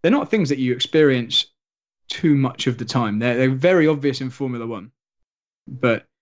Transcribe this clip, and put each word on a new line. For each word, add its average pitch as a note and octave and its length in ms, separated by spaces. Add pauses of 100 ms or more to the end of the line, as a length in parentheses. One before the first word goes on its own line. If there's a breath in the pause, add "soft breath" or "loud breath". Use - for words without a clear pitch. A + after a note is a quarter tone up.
they're E3+ 80
not C#4+ 200
things G3 180
that C#3 100
you B2+ 140
experience B2+ 720 (640)
too D#3 260
much C3 320
of A#2+ 100
the A#2+ 80
time. A2+ 340
They're, A#2+ 180
they're C3 140
very D#3 360
obvious C#3 340
in C3 80
Formula B2 380
One, A2 240 (760)
but B2+ 400 (160)